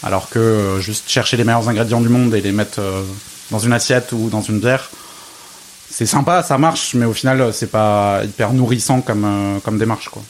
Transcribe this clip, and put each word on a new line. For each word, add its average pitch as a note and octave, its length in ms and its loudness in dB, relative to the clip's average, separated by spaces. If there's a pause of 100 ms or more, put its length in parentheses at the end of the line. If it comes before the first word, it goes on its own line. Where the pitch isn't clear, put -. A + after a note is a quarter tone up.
alors F#2+ 260 -2
que, - 80 -2
euh, G#2+ 420 2
juste G#2+ 300 -6
chercher A#2+ 280 0
les A#2+ 60 2
meilleurs A#2 240 2
ingrédients A#2 340 0
du A#2 60 4
monde A#2+ 280 4
et G2+ 60 2
les G2 100 0
mettre, G#2 280 -2
euh, F#2+ 220 -2 (480)
dans A2 80 -2
une A#2 160 2
assiette B2 380 0
ou A2+ 180 -2
dans G#2 140 -2
une G#2+ 160 -2
bière, B2 320 0 (960)
c'est - 160 -4
sympa, E3 380 2
ça C#3+ 160 0
marche, D#3+ 340 0
mais A#2+ 120 2
au A2+ 80 0
final, C3 280 0
euh, A#2 100 2
c'est A2 200 -6
pas G#2 520 2
hyper G#2 300 -2
nourrissant B2+ 480 2
comme, G#2 240 0
euh, G2+ 380 0
comme A2 160 -2
démarche, A2 300 -2
quoi. G#2+ 200 -14